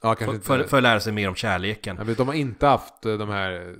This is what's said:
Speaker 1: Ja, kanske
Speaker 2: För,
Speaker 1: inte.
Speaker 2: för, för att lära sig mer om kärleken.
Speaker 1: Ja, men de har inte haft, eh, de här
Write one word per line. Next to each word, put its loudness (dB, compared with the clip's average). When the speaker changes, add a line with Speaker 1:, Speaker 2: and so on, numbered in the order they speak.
Speaker 1:
Ja, 2
kanske -4
Speaker 2:
För, -2
Speaker 1:
inte. -8
Speaker 2:
för, 2
för 2
att 6
lära 6
sig -2
mer 0
om -4
kärleken. -4
Speaker 1:
Ja, -10
men -2
de 0
har -2
inte 0
haft, 2
eh, 0
de -6
här -4